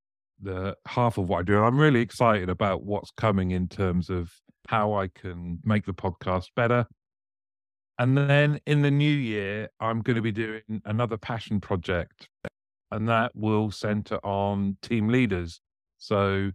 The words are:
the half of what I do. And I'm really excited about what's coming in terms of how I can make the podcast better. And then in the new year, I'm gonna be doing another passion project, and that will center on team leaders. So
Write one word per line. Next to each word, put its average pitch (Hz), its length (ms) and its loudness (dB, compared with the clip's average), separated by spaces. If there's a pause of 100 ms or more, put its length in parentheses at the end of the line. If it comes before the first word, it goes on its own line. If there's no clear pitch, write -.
(400)
the 95 360 -6 (100)
half 120 300 0
of 92 120 -2
what 92 100 0
I 87 40 -2
do. 101 140 4
And 107 80 6
I'm 120 140 4
really 147 220 6
excited 107 500 2
about 92 340 -2
what's 101 260 -6
coming 98 400 2
in 92 180 0
terms 90 420 -2
of 87 220 -4 (360)
how 107 260 0
I 98 140 -2
can 87 560 -10
make 107 220 2
the 95 80 -6
podcast 92 600 -4
better. 120 320 2 (1120)
And 127 180 2
then 143 500 4
in 147 160 2
the 143 80 4
new 143 160 4
year, 107 600 -2 (120)
I'm 113 220 -2
gonna 113 200 0
be 110 100 0
doing 110 520 -6
another 110 320 -2
passion 107 440 -6
project, 90 680 -4 (600)
and 110 180 -2
that 117 260 2
will 107 360 0
center 104 540 -4
on 101 560 -2
team 110 280 -2
leaders. 98 520 0 (380)
So 98 560 0